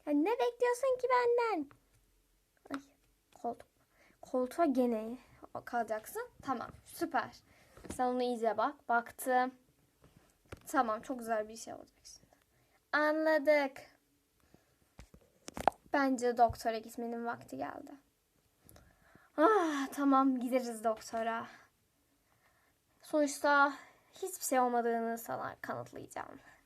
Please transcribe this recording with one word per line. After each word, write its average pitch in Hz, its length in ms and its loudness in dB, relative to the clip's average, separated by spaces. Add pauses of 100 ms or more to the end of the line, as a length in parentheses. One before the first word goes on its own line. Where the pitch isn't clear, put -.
Ya 294 80 0
ne 311 180 4
bekliyorsun 494 720 2
ki 480 80 -2
benden? 480 600 2 (1040)
Ay, 277 80 -10 (600)
koltuk. - 260 -8 (540)
Koltuğa 254 440 0
gene 240 520 0 (480)
kalacaksın. 240 640 -6 (120)
Tamam, 240 280 -6 (160)
süper. 269 440 -4 (640)
Sen 254 120 0
ona 247 160 0
iyice 226 340 0
bak. 262 320 -2
Baktım. 254 600 0 (1160)
Tamam, 233 340 -2
çok 254 180 -10
güzel 220 300 -4
bir 220 80 -16
şey - 160 -14
olacak - 300 -20
şimdi. - 240 -20 (640)
Anladık. 302 880 4 (2000)
Bence 247 440 0
doktora 226 400 2
gitmenin 233 480 -8
vakti 233 320 -8
geldi. - 340 -10 (1500)
Ah, 320 540 4
tamam, 269 480 4
gideriz 233 440 -2
doktora. 226 640 -4 (1500)
Sonuçta 285 720 2 (400)
hiçbir - 320 -10
şey 262 140 2
olmadığını 233 580 0
sana - 440 -8
kanıtlayacağım. - 800 -10 (260)